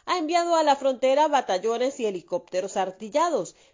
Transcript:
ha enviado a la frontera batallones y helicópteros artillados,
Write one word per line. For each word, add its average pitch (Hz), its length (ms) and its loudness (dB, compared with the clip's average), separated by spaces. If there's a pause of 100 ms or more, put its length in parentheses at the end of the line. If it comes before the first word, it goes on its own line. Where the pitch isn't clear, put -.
ha 359 140 -2
enviado 339 380 0
a 320 60 4
la 285 140 4
frontera 269 500 2
batallones 233 720 0
y 247 60 -4
helicópteros 185 720 -6
artillados, 208 800 -2 (180)